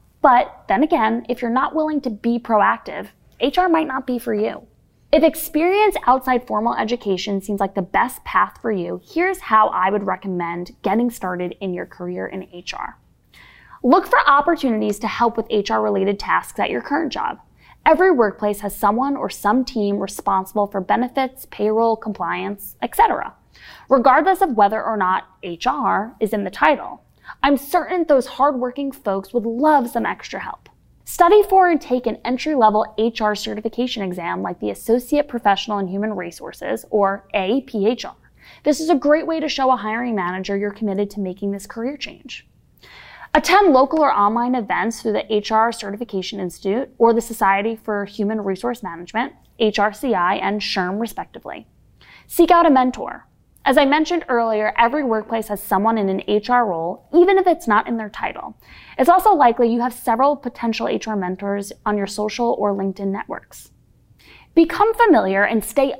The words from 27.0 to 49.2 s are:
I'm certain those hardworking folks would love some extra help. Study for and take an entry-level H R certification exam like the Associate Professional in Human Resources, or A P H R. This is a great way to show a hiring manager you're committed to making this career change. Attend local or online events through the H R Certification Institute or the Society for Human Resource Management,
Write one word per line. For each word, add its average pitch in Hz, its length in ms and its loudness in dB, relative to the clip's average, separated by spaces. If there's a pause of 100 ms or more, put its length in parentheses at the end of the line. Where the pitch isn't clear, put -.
I'm 285 140 4
certain 339 500 -2
those 269 200 4
hardworking 262 640 -2
folks 196 420 -6
would 226 120 -2
love 247 440 2
some 226 160 -4
extra 190 340 -8
help. - 300 -14 (340)
Study 370 460 6
for 370 200 6
and 330 120 2
take 247 240 -2
an 220 180 -4
entry-level 240 760 2
H 226 200 0
R 214 160 0
certification 214 680 -6
exam 180 400 -6
like 180 160 -8
the 208 100 -4
Associate 247 580 -2
Professional 208 520 -2
in 196 80 -2
Human 202 260 -4
Resources, 180 800 -10
or 202 420 0
A 202 280 0
P 202 260 -2
H 240 180 -2
R. - 100 -14 (480)
This 294 160 2
is 320 120 0
a 330 40 6
great 294 300 2
way 320 140 -2
to 302 100 -4
show 269 220 0
a 254 40 6
hiring 226 380 -4
manager 185 420 -4
you're 202 160 -2
committed 202 380 -2
to 208 100 -12
making 196 320 -4
this 196 140 -8
career 254 320 -8
change. - 500 -16 (840)
Attend 359 380 4
local 269 300 4
or 277 120 4
online 233 420 2
events 208 460 -4
through 220 120 -2
the 214 200 -4
H 208 180 -2
R 226 200 2
Certification 202 680 -8
Institute 196 580 -4
or 233 160 4
the 226 80 2
Society 214 540 0
for 208 300 -6
Human 208 360 -4
Resource 202 420 -6
Management, 180 500 -8 (260)